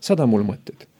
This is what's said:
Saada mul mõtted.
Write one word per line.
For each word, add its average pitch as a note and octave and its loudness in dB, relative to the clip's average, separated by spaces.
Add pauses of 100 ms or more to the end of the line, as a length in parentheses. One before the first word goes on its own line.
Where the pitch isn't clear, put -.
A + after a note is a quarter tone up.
Saada D#3 0
mul G#2 2
mõtted. - -12 (140)